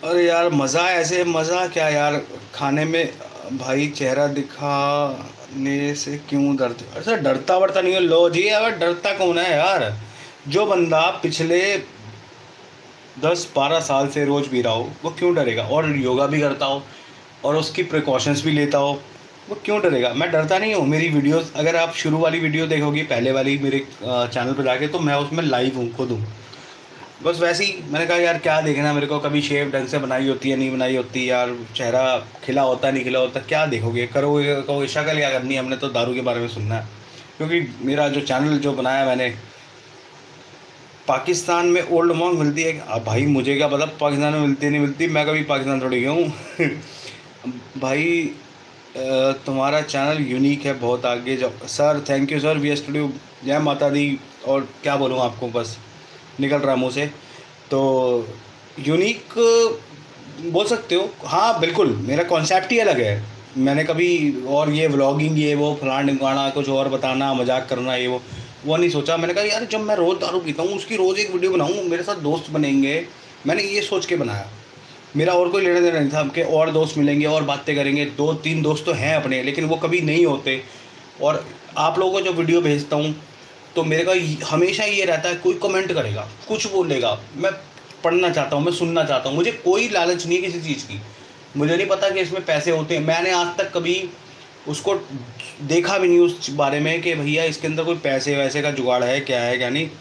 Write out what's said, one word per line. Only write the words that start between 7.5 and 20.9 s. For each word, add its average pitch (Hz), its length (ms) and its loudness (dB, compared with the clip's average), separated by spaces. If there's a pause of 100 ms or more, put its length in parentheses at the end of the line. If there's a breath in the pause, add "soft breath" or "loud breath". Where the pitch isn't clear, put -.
वरता 190 240 4
नहीं 180 120 2
है, 190 60 2
लो 170 300 6
जी, 180 180 2
अगर 214 300 2
डरता 175 360 0
कौन 180 240 2
है 180 200 0
यार? 147 400 2 (500 loud breath)
जो 180 180 2
बंदा 170 360 4 (220)
पिछले 165 360 2 (1600)
दस 170 360 0
बारह 147 240 2
साल 143 280 0
से 143 180 0
रोज़ 139 240 0
पी 127 120 0
रहा 117 120 2
हो 123 160 -2 (140)
वो 156 60 -2
क्यों 175 260 0
डरेगा? 117 280 0
और 147 340 0
योगा 131 300 2
भी 151 120 2
करता 143 260 0
हो 139 180 -2 (600 loud breath)
और 143 100 2
उसकी 160 280 -2
प्रिकॉशंस 143 600 0
भी 156 80 2
लेता 147 260 2
हो, 143 240 0 (480)
वो 208 160 -6
क्यों 208 160 0
डरेगा? 123 320 2
मैं 160 180 0
डरता 160 280 2
नहीं 214 140 0
हूँ। 165 140 2
मेरी 156 220 2